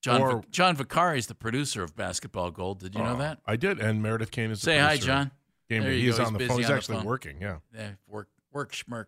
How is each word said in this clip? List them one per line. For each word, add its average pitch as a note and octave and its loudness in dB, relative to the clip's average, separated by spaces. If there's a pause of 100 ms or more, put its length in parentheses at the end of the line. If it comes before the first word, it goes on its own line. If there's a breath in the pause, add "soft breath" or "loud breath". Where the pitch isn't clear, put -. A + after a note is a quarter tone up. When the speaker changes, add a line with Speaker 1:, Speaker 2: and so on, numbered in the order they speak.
Speaker 1:
John B2 4
Speaker 2:
Or C3 4
Speaker 1:
Vic-, - -8
John F3+ 4
Vicari D#3+ 2
is A2+ -2
the A2 -12
producer A2+ -2
of E2 -8
Basketball F2+ -6
Gold. F#2+ -6
Did F#2+ -12
you A2 -2
know A#2+ -2
Speaker 2:
Oh, - -4
Speaker 1:
that? D3 -6
Speaker 2:
I G#2+ 0
did, F#3+ 0
and G#2+ 2
Meredith A2 -2
Kane A2+ -2
is G#2 -4
the - -2
Speaker 1:
Say D#3+ 4
hi, D3 6
Speaker 2:
producer. C3+ 0
Speaker 1:
John. C#3 2 (380)
Speaker 2:
Game A2 0
Speaker 1:
There C3 0
Speaker 2:
Day. C3 2
Speaker 1:
you B2 2
Speaker 2:
He's A#2 4
Speaker 1:
go. B2 2
Speaker 2:
on A2+ 0
Speaker 1:
He's G#2 -2
Speaker 2:
the B2 0
phone. B2 2
Speaker 1:
busy A#2+ 0
Speaker 2:
He's A#2 0
Speaker 1:
on - 4
the C#3 4
Speaker 2:
actually - -4
Speaker 1:
phone. A2 -4
Speaker 2:
working, F2 -6
yeah. F#2+ -6 (160)
Speaker 1:
Yeah, G#2+ -10 (160)
work, G#2 -12 (240)
work, C#3+ -8
schmirk. A#2 -10